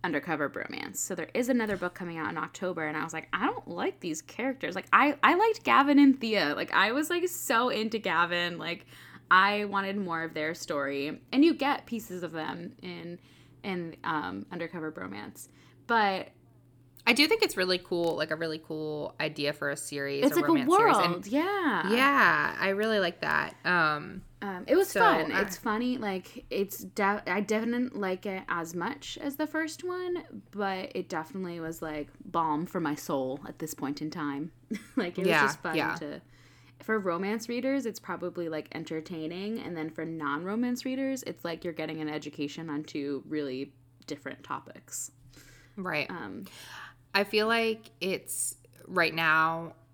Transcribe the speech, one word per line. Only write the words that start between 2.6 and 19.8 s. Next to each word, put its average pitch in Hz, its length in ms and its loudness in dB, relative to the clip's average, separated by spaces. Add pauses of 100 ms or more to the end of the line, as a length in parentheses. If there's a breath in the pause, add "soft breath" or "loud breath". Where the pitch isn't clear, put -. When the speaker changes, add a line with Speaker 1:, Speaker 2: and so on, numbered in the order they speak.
Speaker 1:
and 156 80 -4
I 156 80 -2
was 165 80 -6
like, 160 220 -8
"I 190 120 0
don't - 220 -4
like 247 320 -4
these 170 220 -4
characters." 226 520 -4
Like, 185 200 -6
I, 262 280 6
I 302 140 6
liked 440 300 2
Gavin 277 340 8
and 269 180 10
Thea. 196 380 2
Like, - 180 -2
I 208 200 6
was, 302 160 0
like, 349 180 0
so 247 400 0
into 220 320 0
Gavin. 175 580 2
Like, 165 280 -6 (440 loud breath)
I 202 360 8
wanted 196 320 -2
more 165 260 -4
of 160 100 -8
their 156 220 -2
story. 139 640 -4 (140)
And 262 100 6
you 330 100 8
get 277 320 0
pieces 185 380 -8
of 160 80 -8
them 165 500 -8
in, 175 380 -12 (440 soft breath)
in, 175 420 -6
um, 165 480 -4
Undercover 165 360 -8
Bromance. 104 600 -12 (360 soft breath)
But 202 440 2 (800)
Speaker 2:
I - 40 6
do 285 140 6
think 453 140 4
it's - 160 2
really 185 220 2
cool, 170 360 0
like, 160 160 -2
a 156 40 0
really 160 240 -6
cool 151 600 -6
idea 151 320 0
for 147 200 -2
a 147 60 -2
series, 139 480 -2